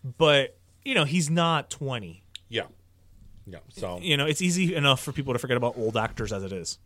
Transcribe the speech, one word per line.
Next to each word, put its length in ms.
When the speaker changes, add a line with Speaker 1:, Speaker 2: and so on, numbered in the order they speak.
Speaker 1:
but, 540
you 120
know, 100
he's 240
not 400
twenty. 540
Speaker 2:
Yeah. 140
Yeah. 140
So 320
Speaker 1:
You 160
know, 80
it's 160
easy 320
enough 260
for 120
people 220
to 60
forget 180
about 200
old 180
actors 380
as 100
it 80
is. 340